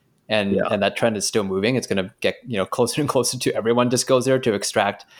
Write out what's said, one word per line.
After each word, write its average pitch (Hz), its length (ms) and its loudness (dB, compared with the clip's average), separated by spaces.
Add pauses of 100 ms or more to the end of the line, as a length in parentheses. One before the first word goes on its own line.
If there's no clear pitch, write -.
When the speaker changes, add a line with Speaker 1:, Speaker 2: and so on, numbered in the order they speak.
(300)
Speaker 1:
And, 101 260 0
Speaker 2:
Yeah. 101 140 0
Speaker 1:
and 101 120 0
that 101 120 0
trend 113 220 0
is 95 100 -4
still 110 160 0
moving. 98 320 0
It's 117 120 -2
gonna 98 340 -4
get, 95 160 0 (100)
you 113 120 -4
know, 92 80 0
closer - 340 0
and 135 80 0
closer 123 300 0
to 123 160 -2
everyone 120 340 2
just 120 180 0
goes 127 200 2
there 131 120 4
to 123 140 0
extract, 101 540 0 (140)